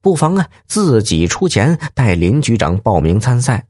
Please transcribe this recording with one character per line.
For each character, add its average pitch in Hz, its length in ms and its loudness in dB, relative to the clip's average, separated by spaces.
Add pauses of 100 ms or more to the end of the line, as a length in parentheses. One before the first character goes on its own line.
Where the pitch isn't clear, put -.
不 190 140 2
妨 156 220 0
啊， 185 120 -2 (180)
自 147 360 0
己 85 240 0
出 185 220 -2
钱 147 280 0 (160)
带 113 220 0
林 87 260 0
局 117 160 0
长 87 220 -2
报 98 220 0
名 82 180 0
参 120 240 0
赛。 123 280 -4